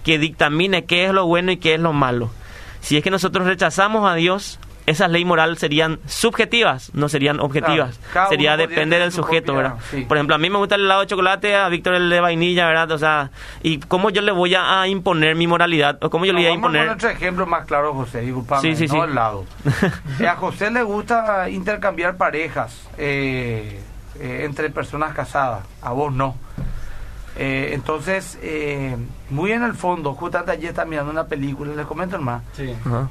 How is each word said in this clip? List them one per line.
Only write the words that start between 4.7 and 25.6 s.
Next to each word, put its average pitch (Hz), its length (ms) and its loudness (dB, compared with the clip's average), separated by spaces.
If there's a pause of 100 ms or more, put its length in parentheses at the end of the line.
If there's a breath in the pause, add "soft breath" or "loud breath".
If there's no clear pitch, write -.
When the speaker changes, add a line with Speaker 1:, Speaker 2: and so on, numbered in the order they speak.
Speaker 1:
esas 165 240 2
leyes 170 160 2
morales 165 340 4
serían 156 480 2
subjetivas, 220 840 0
no 147 140 0
serían 147 320 2
objetivas. 139 600 0
Speaker 2:
Claro, - 120 -16
cada 185 160 2
Speaker 1:
Sería 147 220 4
Speaker 2:
uno 156 140 4
podría 160 120 -2
Speaker 1:
depende 156 220 2
Speaker 2:
tener 175 60 4
Speaker 1:
del 175 100 0
Speaker 2:
su 175 80 -2
Speaker 1:
sujeto, 160 320 0
Speaker 2:
propia, 135 160 2
Speaker 1:
¿verdad? 113 220 -8
Speaker 2:
sí. 139 100 -4
Speaker 1:
Por 151 160 2
ejemplo, 147 180 4
a - 40 2
mí 170 100 2
me 202 80 0
gusta 202 180 2
el 202 60 2
helado 196 180 4
de 190 80 2
chocolate, 196 480 2
a 196 140 4
Víctor 175 240 0
el 180 160 4
de 175 100 4
vainilla, 175 480 4
¿verdad? 160 240 4
O 160 60 0
sea, 151 340 2 (300 loud breath)
¿y 160 160 0
cómo 185 320 2
yo 208 120 2
le 208 120 4
voy 180 220 4
a, 185 260 4
a 185 80 2
imponer 170 480 2
mi 170 100 2
moralidad? 170 560 2
¿O 156 60 0
cómo 165 160 0
yo 190 80 4
le 175 80 2
Speaker 2:
No, - 0 -
Speaker 1:
voy 170 60 6
a - 20 6
Speaker 2:
vamos 170 160 0
a - 20 4
Speaker 1:
imponer? 151 140 4
Speaker 2:
poner 220 160 0
otro 226 140 0
ejemplo 180 340 -2
más 170 200 -2
claro, 147 280 0
José, 123 300 -6
disculpame, 127 380 -2
Speaker 1:
Sí, 160 140 2
sí, 156 120 2
Speaker 2:
no 139 80 0
Speaker 1:
sí. 160 40 2
Speaker 2:
al 160 160 -2
lado. 107 300 0 (180)
Speaker 1:
<laughs> 143 560 0
Speaker 2:
Eh, - 80 2
a 170 80 2
José 185 340 -2
le 240 140 2
gusta 208 640 0
intercambiar 185 680 -2
parejas, 147 600 -2 (200)
eh, 127 800 -4 (400)
eh, 127 240 -8
entre 151 260 -4
personas 147 460 -4
casadas, 127 480 -2 (180)